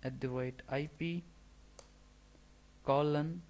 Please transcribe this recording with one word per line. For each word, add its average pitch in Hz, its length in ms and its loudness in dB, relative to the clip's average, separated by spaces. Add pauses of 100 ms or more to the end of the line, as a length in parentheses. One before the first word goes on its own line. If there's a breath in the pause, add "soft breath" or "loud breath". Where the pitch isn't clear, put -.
at 131 200 -4
the 131 80 0
rate 127 400 -2
I 139 180 0 (100)
P 170 280 -2 (1600)
colon 147 640 4